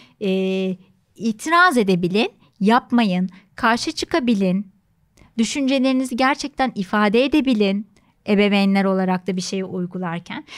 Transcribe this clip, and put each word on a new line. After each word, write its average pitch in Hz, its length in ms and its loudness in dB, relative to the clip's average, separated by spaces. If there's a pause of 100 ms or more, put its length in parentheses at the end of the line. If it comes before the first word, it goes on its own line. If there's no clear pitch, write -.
(220)
e, 202 80 -4 (840)
itiraz 311 640 2
edebilin, 190 540 0 (280)
yapmayın, 208 720 2 (260)
karşı 240 360 -2
çıkabilin. 208 800 -2 (680)
Düşüncelerinizi 262 800 0
gerçekten 269 580 -2
ifade 214 500 0
edebilin. 220 600 0 (400)
Ebeveynler 196 580 2
olarak 185 420 -2
da 190 80 -4
bir 185 60 -6
şeyi 190 240 -6
uygularken. 180 800 -8 (120)